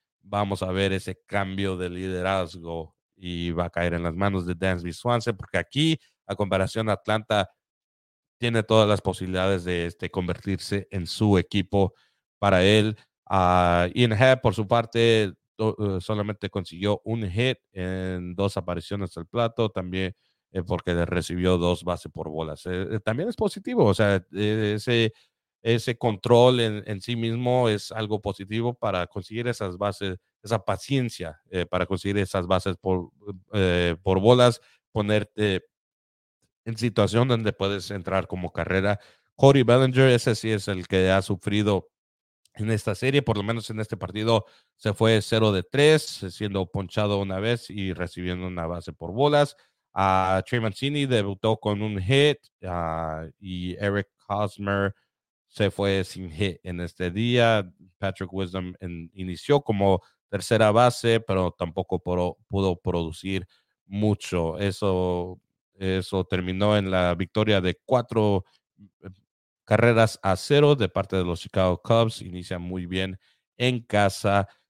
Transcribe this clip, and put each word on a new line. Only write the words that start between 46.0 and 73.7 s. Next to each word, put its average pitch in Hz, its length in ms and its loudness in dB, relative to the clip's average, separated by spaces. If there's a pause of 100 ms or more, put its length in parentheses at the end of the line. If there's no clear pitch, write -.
siendo 98 400 -4
ponchado 101 480 -2
una 95 200 -4
vez 117 300 -4
y 95 240 -4
recibiendo 90 540 -6
una 87 180 -6
base 85 280 -8
por 82 180 -12
bolas. 143 460 2 (360)
Ah, 95 540 2
Trey 123 120 -2
Mancini 139 460 -4
debutó 107 520 0
con 104 240 -2
un 104 200 -4
hit, 139 380 4 (240)
ah, 82 640 -6 (140)
y 90 360 -8
Eric 101 320 -2 (200)
Hosmer 101 680 -2 (520)
se 101 220 0
fue 98 340 0
sin 90 280 -10
hit 87 320 -4
en 87 180 -8
este 87 300 -6
día. 113 600 2 (260)
Patrick 95 360 -6
Wisdom 92 460 -6
en-, 85 340 -12
inició 95 480 0
como 98 400 2 (280)
tercera 107 420 2
base, 117 480 4
pero 92 320 0
tampoco 90 480 -4
pro-, 90 380 -2 (100)
pudo 98 300 0
producir 87 720 -4 (380)
mucho. 95 720 -2
Eso, 92 800 -2 (360)
eso 95 500 -2
terminó 95 520 0
en 95 120 0
la 90 260 2
victoria 101 460 0
de 87 240 -2
cuatro 110 600 0 (1160)
carreras 113 580 4
a 98 140 2
cero 147 400 4
de 107 140 0
parte 95 260 -4
de 92 80 2
los 87 160 -2
Chicago 92 420 0
Cubs. 113 400 0
Inicia 90 380 -10
muy 90 260 -8
bien 92 320 -4 (400)
en 123 240 0